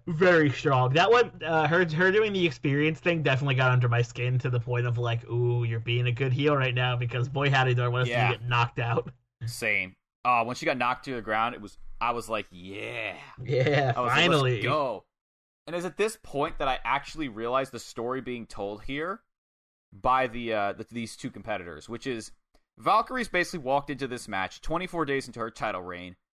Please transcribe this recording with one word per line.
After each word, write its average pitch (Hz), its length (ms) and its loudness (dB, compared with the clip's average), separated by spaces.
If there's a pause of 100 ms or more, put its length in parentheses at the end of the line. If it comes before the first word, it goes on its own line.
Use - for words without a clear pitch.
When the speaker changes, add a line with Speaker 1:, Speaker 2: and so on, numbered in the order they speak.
Speaker 1:
Very 165 440 6
strong. 131 440 2
That 180 160 6
one, 233 340 4
uh, 156 240 2
her, 175 160 4 (100)
her 185 160 4
doing 214 220 2
the 185 140 2
experience 151 540 0
thing 170 220 0
definitely 135 320 2
got 127 160 4
under 123 160 4
my 120 140 2
skin 123 380 0
to 131 100 -2
the 123 100 0
point 120 280 -2
of, 120 100 0
like, 117 320 -2
"Ooh, 120 360 0
you're 113 140 -2
being 120 280 0
a 123 60 2
good 131 200 0
heel 143 240 2
right 131 180 0
now," 127 220 0
because 120 320 -2
boy 139 220 0
howdy 131 240 4
do 123 80 2
I 123 60 2
wanna 123 180 0
see 120 60 -2
you 120 40 2
Speaker 2:
Yeah. 110 160 4
Speaker 1:
get 107 160 -4
knocked 120 300 0
out. 120 340 -2 (320)
Speaker 2:
Same. 104 500 -2 (300)
Uh, 120 200 4
when 123 120 -4
she - 80 -8
got 147 140 0
knocked 123 260 0
to 135 100 -6
the 117 60 -6
ground, 110 340 0
it - 60 -12
was, 101 160 -14 (240)
I 120 120 0
was 113 180 -4
like, 107 200 -4
"Yeah." 101 680 -10 (240)
Speaker 1:
Yeah, 139 520 2
Speaker 2:
I 131 60 -2
was 120 120 2
Speaker 1:
finally. 147 420 4
Speaker 2:
like, - 100 -4
"Let's 139 100 0
go." 131 300 -2 (640)
And 160 100 -6
it's 175 80 -4
at 175 140 -8
this 220 240 0
point 139 360 -4
that 147 80 -2
I 131 160 -2
actually 139 460 -4
realized 120 440 -2
the 120 60 -10
story 123 440 -6
being 117 240 -8
told 101 380 -8
here 160 380 -6 (680)
by 127 360 2
the, 117 260 -4
uh, 101 180 0
the, 110 180 -10
these 113 260 -8
two - 140 -8
competitors, 92 580 -8
which 113 180 -8
is 117 260 -6 (460)
Valkyrie's 220 500 2
basically 180 320 -2
walked 139 300 0
into 135 180 -6
this 117 200 -8
match 95 340 -6
twenty-four 170 420 -4
days 135 220 -2
into 120 140 -10
her 113 100 -6
title 101 320 -6
reign, 90 340 -12 (160)